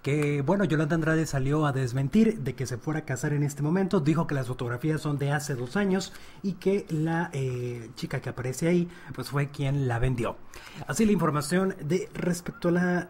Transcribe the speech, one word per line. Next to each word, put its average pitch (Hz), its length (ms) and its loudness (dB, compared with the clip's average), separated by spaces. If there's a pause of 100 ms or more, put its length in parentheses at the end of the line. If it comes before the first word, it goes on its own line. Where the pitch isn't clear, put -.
que, 147 420 0
bueno, 190 220 2
Yolanda 151 280 2
Andrade 160 320 2
salió 143 400 0
a 139 80 2
desmentir 135 680 2
de 127 120 -4
que 123 140 -6
se 120 100 -4
fuera 156 220 -4
a 151 60 -8
casar 147 280 -2
en 143 80 2
este 143 220 -2
momento, 180 360 2
dijo 156 280 2
que 147 80 -2
las 131 120 -2
fotografías 127 540 -2
son 147 160 -2
de 139 140 0
hace 147 240 -2
dos 123 200 -6
años 190 380 0 (300)
y 190 100 -2
que 196 360 0
la, 165 440 0
eh, 123 600 -4
chica 143 260 -6
que 123 80 -6
aparece 127 380 -2
ahí, 175 200 4 (280)
pues 127 140 -8
fue 143 200 0
quien 139 380 0
la 120 100 0
vendió. 113 400 0 (500)
Así 214 200 4
la 208 40 6
información 170 600 2 (100)
de 165 300 0
respecto - 540 -2
a 170 40 6
la, 175 380 2